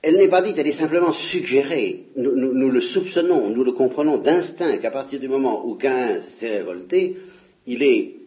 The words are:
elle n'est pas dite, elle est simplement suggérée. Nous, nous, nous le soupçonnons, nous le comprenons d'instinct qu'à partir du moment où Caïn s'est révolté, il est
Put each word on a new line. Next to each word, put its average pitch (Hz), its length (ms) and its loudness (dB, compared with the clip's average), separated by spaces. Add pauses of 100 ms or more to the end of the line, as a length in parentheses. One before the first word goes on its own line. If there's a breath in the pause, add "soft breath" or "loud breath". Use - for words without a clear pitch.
elle 160 160 4
n'est 196 100 8
pas 180 140 4
dite, 185 160 -2
elle 147 100 0
est 151 40 -2
simplement 160 400 0
suggérée. 139 920 -2 (100)
Nous, 135 220 0
nous, 131 160 0
nous 131 180 2
le 123 120 2
soupçonnons, 170 680 0
nous 120 160 0
le 123 80 2
comprenons 131 460 2
d'instinct 160 580 0
qu'à 113 160 -4
partir 135 260 -8
du 127 80 -8
moment 131 400 -2
où 113 80 -6
Caïn 127 460 0 (180)
s'est 110 200 -4
révolté, 95 580 -2 (500 loud breath)
il 120 160 -4
est 123 340 2 (100)